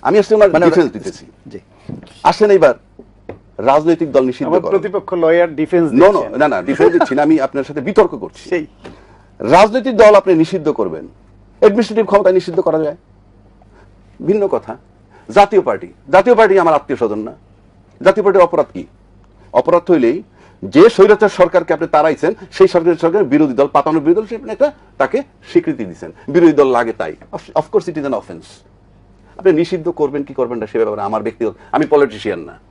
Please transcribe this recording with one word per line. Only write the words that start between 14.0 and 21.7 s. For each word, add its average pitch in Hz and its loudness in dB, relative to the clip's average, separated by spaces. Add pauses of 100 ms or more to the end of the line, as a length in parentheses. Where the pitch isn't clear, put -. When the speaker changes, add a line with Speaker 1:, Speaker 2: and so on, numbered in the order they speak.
Speaker 1:
ভিন্ন 196 -2
কথা। 120 -8 (520)
জাতীয় 202 4
পার্টি, 101 -6 (160)
জাতীয় 196 4
পার্টি 202 4
আমার 160 2
আত্মীয় 143 -4
স্বজন 107 -4
না। 107 -12 (680)
জাতীয় 190 2
পার্টির 190 4
অপরাধ 170 0
কি? 131 -12 (680)
অপরাধ 170 0
হইলেই 147 0 (400)
যে 151 4
স্বৈরাচার 202 4
সরকারকে 175 0